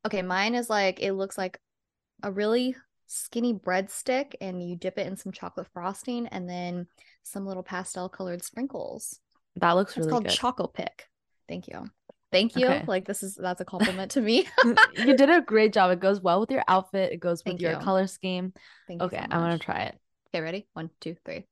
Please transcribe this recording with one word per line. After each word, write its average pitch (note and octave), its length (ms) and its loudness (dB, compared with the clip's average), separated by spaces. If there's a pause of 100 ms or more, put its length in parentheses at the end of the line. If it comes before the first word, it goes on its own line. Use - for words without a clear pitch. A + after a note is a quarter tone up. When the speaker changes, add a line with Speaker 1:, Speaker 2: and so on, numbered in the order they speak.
Speaker 1:
Okay, G3+ 200 -2
mine G3 320 0
is A#3 160 -2
like, G3 320 2
it G3 100 0
looks G3 240 -4
like F#3 240 -6 (600)
a G3+ 80 -4
really A#3 440 0 (300)
skinny - 480 -4
breadstick, G3+ 880 -2
and F3+ 260 -6
you F3 80 -6
dip F#3 220 -6
it G3 80 -4
in F#3+ 120 -8
some F#3+ 140 -12
chocolate - 400 -10
frosting G3+ 580 -6
and F3+ 200 -8
then F3+ 380 -6 (340)
some G3 240 -10
little F#3 160 -8
pastel F#3 480 -8
colored F3+ 340 -8
sprinkles. - 760 -10 (380)
Speaker 2:
That E3+ 160 4
looks F#3+ 180 2
Speaker 1:
It's - 80 -8
Speaker 2:
really D#3+ 120 0
Speaker 1:
called G#3+ 120 2
Speaker 2:
good. - 100 0
Speaker 1:
Choco B3 320 -2
Pick. - 420 -10 (400)
Thank F3 200 -10
you. - 240 -14 (400)
Thank G3+ 240 4
you. B3+ 120 4
Speaker 2:
Okay. C4 200 2
Speaker 1:
Like, F#3+ 180 -2
this G3+ 160 -6
is, G3 140 -10
that's F3+ 260 -4
a F3+ 40 -6
compliment F#3+ 460 -2
to C4+ 100 2
me. A#3 340 4
<laughs> B4+ 80 6
Speaker 2:
<laughs> G#4 340 6
You A#3+ 180 6
did C4+ 140 8
a E4+ 120 8
great G#3+ 320 4
job. F#3 180 6
It F3 80 2
goes G3 220 2
well F3+ 180 4
with A3+ 100 0
your C4+ 180 0
outfit. F#3+ 460 2
It E3+ 60 -8
goes F3 260 0
with F#3+ 60 -2
Speaker 1:
Thank F3 100 -6
Speaker 2:
your D#3+ 120 0
Speaker 1:
you. D3+ 60 -4
Speaker 2:
color F#3+ 280 2
scheme. F#3 440 -6 (360)
Speaker 1:
Thank E3+ 160 -12
you F3+ 60 -2
so F3+ 60 -8
Speaker 2:
Okay, - 80 -6
I'm - 60 -8
gonna E3+ 240 0
Speaker 1:
much. E3 80 -2
Speaker 2:
try - 220 -4
it. - 160 -8 (300)
Speaker 1:
Okay, E3+ 120 -4
ready? F3 320 -8
One, E3 160 -10 (100)
two, E3+ 240 -10
three. - 280 -10